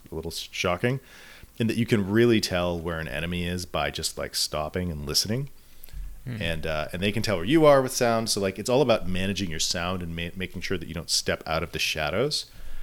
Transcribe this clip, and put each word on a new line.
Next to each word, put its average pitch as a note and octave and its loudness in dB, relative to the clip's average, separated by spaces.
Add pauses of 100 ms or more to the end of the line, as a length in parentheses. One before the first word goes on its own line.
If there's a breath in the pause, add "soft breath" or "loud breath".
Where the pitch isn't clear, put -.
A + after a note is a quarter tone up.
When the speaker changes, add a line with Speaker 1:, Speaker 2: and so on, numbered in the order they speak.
(120)
Speaker 1:
a - -8
little D#2+ -6
s-, - -8
shocking, A#2+ 0 (580 loud breath)
in A#2 2
that A2 0
you A#2 2
can G2+ 2
really A2+ 6
tell F2 0
where E2 -4
an D2+ -6
enemy E2+ -2
is F2+ -2
by D2 -2
just, - -6
like, C#2+ -6
stopping D#2 -2
and D2 -6
listening. A2 -2 (760 loud breath)
Speaker 2:
Hmm. B2 -6
Speaker 1:
And, D#2+ 0
uh, D2+ -2
and F2+ -4
they G#2 4
can A2+ 0
tell G#2 0
where E2 -2
you D#3 6
are C#3+ 10
with B2+ -2
sound. A2+ 2
So, G#2+ 0
like, F#2+ 0
it's G#2+ -4
all B2+ 4
about A2+ 4
managing F#2+ 0
your D#2+ -4
sound F2+ -2
and E2+ -6
ma-, E2+ -4
making F#2 -6
sure F#2+ -2
that D#2 -6
you D#2+ -10
don't D#2+ -6
step - 0
out D#2+ 0
of D#2+ -6
the D#2 -6
shadows. F2+ -2 (380 loud breath)